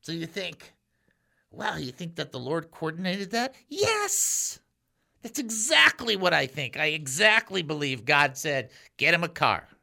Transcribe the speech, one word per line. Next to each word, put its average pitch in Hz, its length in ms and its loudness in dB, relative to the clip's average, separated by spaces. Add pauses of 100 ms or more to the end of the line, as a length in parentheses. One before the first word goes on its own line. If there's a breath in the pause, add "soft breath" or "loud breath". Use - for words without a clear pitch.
So - 120 -10
you 165 140 -6
think, 170 460 -12 (760)
"Wow, - 260 -6
you 143 160 -8
think 170 240 -10
that 143 160 -8
the 131 60 -8
Lord 160 320 -4
coordinated 180 600 -6
that?" 240 220 -2 (140 soft breath)
Yes! 415 920 -2 (640)
That's 233 160 -8
exactly 240 760 2
what 185 160 4
I 143 140 2
think. 131 320 -8
I 151 80 0
exactly 175 760 2
believe 143 440 -4
God 143 320 4
said, 139 320 -4 (260 loud breath)
"Get 151 160 4
him 170 120 2
a 165 40 -4
car." 127 400 2 (140)